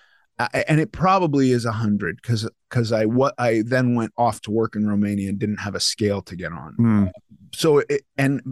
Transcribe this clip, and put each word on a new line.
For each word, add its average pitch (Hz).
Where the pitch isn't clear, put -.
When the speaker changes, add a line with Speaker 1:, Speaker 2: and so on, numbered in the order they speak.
Speaker 1:
I, -
and 151
it 156
probably 160
is 120
a 117
hundred 104
'cause, 110
'cause 117
I, 110
what, 127
I 117
then 123
went 117
off 117
to -
work 113
in 104
Romania 101
and 101
didn't 104
have 98
a -
scale 101
to -
get 85
on. 78
Speaker 2:
Hmm. 110
Speaker 1:
So 151
it, 143
and, 139